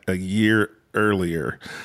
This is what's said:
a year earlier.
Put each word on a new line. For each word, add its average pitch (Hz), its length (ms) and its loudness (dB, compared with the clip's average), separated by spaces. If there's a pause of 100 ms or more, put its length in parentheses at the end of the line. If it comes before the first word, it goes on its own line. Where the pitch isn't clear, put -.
a 95 60 -2
year 104 560 2 (240)
earlier. 90 640 -2 (260)